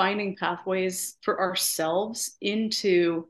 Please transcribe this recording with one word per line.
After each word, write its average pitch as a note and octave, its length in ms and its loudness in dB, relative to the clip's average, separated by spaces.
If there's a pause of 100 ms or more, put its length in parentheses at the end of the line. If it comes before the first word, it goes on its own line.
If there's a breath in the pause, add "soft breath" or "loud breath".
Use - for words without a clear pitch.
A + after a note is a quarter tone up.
finding G3 360 0
pathways F#3 800 -2 (100)
for - 80 2 (120)
ourselves F3+ 920 -2
into F#3+ 880 2